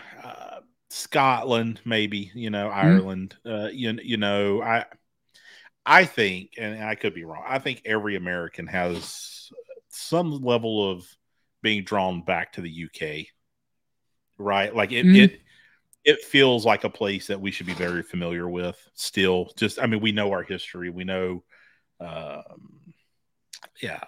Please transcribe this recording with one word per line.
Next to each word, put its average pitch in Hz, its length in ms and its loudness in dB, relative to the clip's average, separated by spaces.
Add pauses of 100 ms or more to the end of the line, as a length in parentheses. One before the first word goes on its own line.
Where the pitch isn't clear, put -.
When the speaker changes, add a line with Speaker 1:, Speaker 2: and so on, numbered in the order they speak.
(240)
Speaker 1:
uh, - 360 -16 (300)
Scotland, 120 920 0
maybe, 104 500 -2
you 117 160 -8
know, 104 180 -4
Speaker 2:
Mm-hmm. 101 200 4
Speaker 1:
Ireland, 95 480 2 (100)
uh, 107 260 -6
you, 120 320 -4
you 117 140 -2
know, 101 440 0
I, 117 240 0 (1000)
I 180 200 8
think, 98 520 -2
and 110 260 -10
I 107 120 -4
could 104 180 -4
be 85 100 -14
wrong, 80 240 -14
I 135 120 -2
think 131 260 -6
every 107 300 -2
American 87 520 -6
has 90 840 -6 (400)
some 160 540 -4
level 113 480 0
of 90 160 -10 (560)
being 107 200 0
drawn 92 380 -2
back 87 320 -4
to 95 80 -12
the 85 80 -10
U 80 200 -12
K, 78 400 -10 (1080)
right? 101 380 -2
Like, 104 160 0
it, 123 140 2
Speaker 2:
Mm-hmm. 185 100 12
Speaker 1:
it, 202 260 8 (640)
it 147 180 6
feels 127 420 6
like 104 180 4
a 104 60 0
place 98 380 -4
that 98 140 -6
we 98 100 -4
should 90 140 -10
be 90 80 -6
very 87 300 -4
familiar 87 440 -6
with 90 300 -6 (160)
still. 92 640 0
Just, 107 220 -2
I 127 80 2
mean, 110 140 -2
we 110 100 0
know 104 200 0
our 90 120 -4
history, 90 460 -10
we 90 140 -10
know, 92 400 -4 (560)
um, 80 720 -16 (1080)
yeah, 85 260 -10